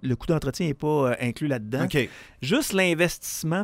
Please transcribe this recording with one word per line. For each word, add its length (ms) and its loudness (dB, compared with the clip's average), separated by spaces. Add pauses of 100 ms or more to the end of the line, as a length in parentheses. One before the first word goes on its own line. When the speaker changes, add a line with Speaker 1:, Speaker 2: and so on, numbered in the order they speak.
Speaker 1:
le 140 0
coût 120 -10
d'entretien 400 0
n'est 60 0
pas, 140 -4
euh, 320 2
inclus 300 -2
là-dedans. 340 -2
Speaker 2:
Ok. 240 2 (340)
Speaker 1:
Juste 300 0
l'investissement 920 0